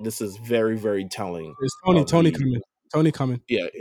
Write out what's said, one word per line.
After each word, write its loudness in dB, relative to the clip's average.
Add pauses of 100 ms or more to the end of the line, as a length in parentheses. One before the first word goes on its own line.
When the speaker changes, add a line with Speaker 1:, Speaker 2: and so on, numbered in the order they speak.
Speaker 1:
this -6
is -8
very, 0
very -2
telling -10
Speaker 2:
It's -4
Tony, 6
Speaker 1:
of 2
Speaker 2:
Tony 4
Speaker 1:
the 0
Speaker 2:
coming. 0 (320)
Tony 4
coming. -2
Speaker 1:
Yeah. -2 (160)